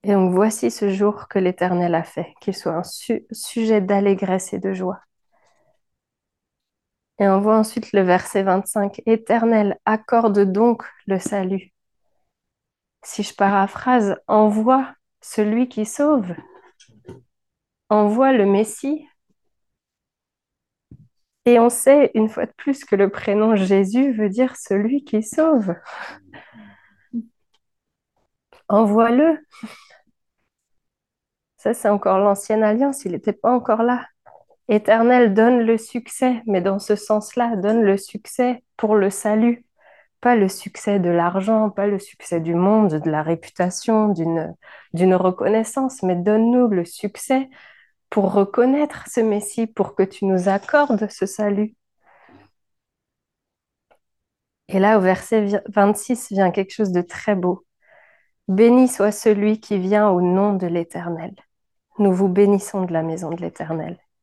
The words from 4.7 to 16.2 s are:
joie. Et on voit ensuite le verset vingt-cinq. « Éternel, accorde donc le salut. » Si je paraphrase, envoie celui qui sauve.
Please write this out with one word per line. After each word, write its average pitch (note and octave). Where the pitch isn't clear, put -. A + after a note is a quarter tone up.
joie. F#3
Et G3+
on F#3+
voit G#3+
ensuite A3
le G3+
verset F#3
vingt-cinq. « G3
Éternel, A3+
accorde A3
donc G#3+
le G3
salut. » F#3+
Si -
je -
paraphrase, G3+
envoie A3
celui A3
qui G#3+
sauve. B3+